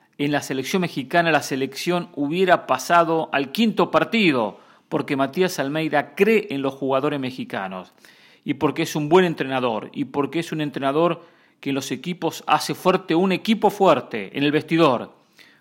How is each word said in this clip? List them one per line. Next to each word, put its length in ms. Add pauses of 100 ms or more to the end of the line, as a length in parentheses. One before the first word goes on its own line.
(200)
en 120
la 100
selección 400
mexicana, 500
la 100
selección 760
hubiera 520
pasado 640
al 180
quinto 380
partido, 720 (280)
porque 300
Matías 400
Almeida 560
cree 380
en 100
los 140
jugadores 440
mexicanos, 760 (520)
y 80
porque 300
es 120
un 140
buen 160
entrenador, 680
y 140
porque 340
es 120
un 100
entrenador 640 (360)
que 120
en 40
los 160
equipos 560
hace 280
fuerte 400
un 160
equipo 380
fuerte 680
en 60
el 80
vestidor, 640 (460)